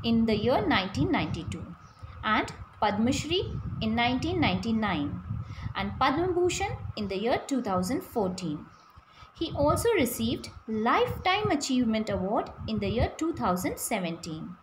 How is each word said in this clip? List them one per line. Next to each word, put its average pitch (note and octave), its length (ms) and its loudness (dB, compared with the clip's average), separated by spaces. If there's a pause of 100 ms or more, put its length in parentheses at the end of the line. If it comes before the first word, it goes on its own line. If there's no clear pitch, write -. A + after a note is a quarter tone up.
in A3+ 220 4
the A3 100 4
year B3+ 280 2
nineteen C4 460 2
ninety-two E3 560 -2 (560)
and G#3+ 300 0 (280)
Padma G#3+ 300 2
Shri E4 320 0 (380)
in A3 160 0
nineteen C4 440 2
ninety-nine F#3+ 800 0 (540)
and G3 240 -4
Padma D4+ 300 2
Bhushan F4+ 480 0 (200)
in G#3 120 -4
the G3 100 -2
year A#3+ 300 0
two C4+ 120 2
thousand G3 420 0
fourteen. F3+ 640 -2 (680)
He E4 220 -4
also D#4+ 380 4
received A#3 560 0 (180)
Lifetime F#4 840 2
Achievement A#3+ 600 2
Award G3+ 400 0 (180)
in A3 100 -2
the G3 100 -2
year A3 280 2
two D#4+ 160 -2
thousand G3+ 440 0
seventeen. E3+ 880 -4